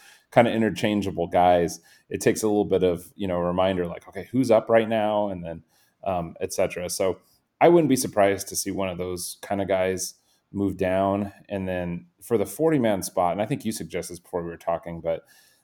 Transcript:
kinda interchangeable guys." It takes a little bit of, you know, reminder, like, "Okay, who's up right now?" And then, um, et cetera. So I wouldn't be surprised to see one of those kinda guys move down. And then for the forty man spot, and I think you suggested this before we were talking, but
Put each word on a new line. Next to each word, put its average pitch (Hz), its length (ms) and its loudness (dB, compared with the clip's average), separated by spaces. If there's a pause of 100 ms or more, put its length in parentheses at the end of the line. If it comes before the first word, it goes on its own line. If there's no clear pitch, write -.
(300)
kinda 120 220 6
interchangeable 98 760 0
guys." 90 520 4 (280)
It 95 120 -8
takes 107 220 0
a 110 40 0
little 104 180 2
bit 92 200 2
of, 87 320 -2
you 98 100 -6
know, 87 140 -2
reminder, 90 460 0
like, 85 200 -12
"Okay, 90 240 -14
who's 120 200 0
up 110 180 4
right 113 200 4
now?" 107 400 0
And 92 140 -8
then, 85 220 -12 (400)
um, 87 360 -4
et 92 120 -6
cetera. 90 360 -4
So 92 300 -2 (420)
I 147 80 8
wouldn't 170 200 6
be 131 80 4
surprised 101 520 2
to - 80 -12
see - 140 -4
one 95 180 -4
of 87 80 -6
those 90 460 -8
kinda 98 220 -4
guys 92 500 0 (380)
move 98 240 -2
down. 95 560 0 (160)
And 95 180 -6
then 87 400 -6 (160)
for 117 160 0
the 98 80 -2
forty 156 320 0
man 107 240 0
spot, 87 300 -2
and 95 100 -2
I 110 40 -2
think 135 180 -6
you 110 80 -2
suggested 85 400 -8
this 85 80 -14
before 87 240 -8
we 85 60 -8
were 82 60 -12
talking, 85 440 -6
but 80 240 -4 (400)